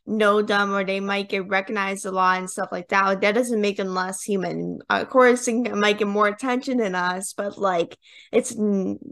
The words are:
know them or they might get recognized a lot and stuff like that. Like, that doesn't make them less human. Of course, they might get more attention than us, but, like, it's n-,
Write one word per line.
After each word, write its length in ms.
know 360
them 320
or 100
they 160
might 300
get 180
recognized 560
a 60
lot 280
and 120
stuff 200
like 180
that. 180
Like, 160
that 100
doesn't 260
make 200
them 160
less 280
human. 580
Of 180
course, 380
they 80
might 420
get 120
more 200
attention 480
than 180
us, 380
but, 240
like, 400
it's 240
n-, 440